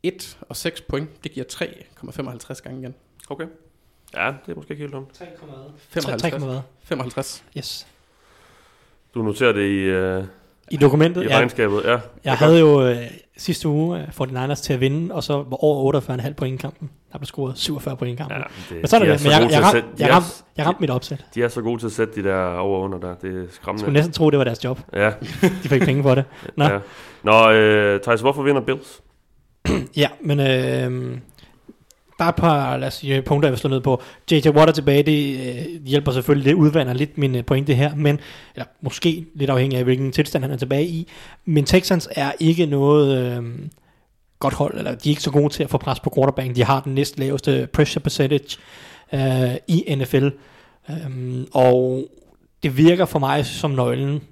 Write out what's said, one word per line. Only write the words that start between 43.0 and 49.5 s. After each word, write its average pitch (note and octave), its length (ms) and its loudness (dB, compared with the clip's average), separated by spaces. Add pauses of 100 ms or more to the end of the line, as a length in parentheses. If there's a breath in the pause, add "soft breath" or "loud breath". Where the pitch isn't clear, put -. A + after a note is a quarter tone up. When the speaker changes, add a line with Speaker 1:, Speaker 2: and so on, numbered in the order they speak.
Speaker 3:
øh, A#2 60 -8 (960)
godt C3+ 140 -2
hold, - 240 -2
eller A2+ 180 -6
de D3 140 -2
er - 20 4
ikke D3 120 0
så C#3 80 -2
gode C#3+ 220 2
til D#3 100 -4
at B2+ 60 -4
få - 80 -2
pres B2+ 220 -4
på - 160 -4
quarterbacken. C3 400 0
De B2 80 4
har C3+ 180 2
den C3+ 140 -6
næstlaveste C3+ 800 -2
pressure D3+ 300 0
percentage, C#3+ 540 -2 (560 loud breath)
øh, C3 420 0 (120)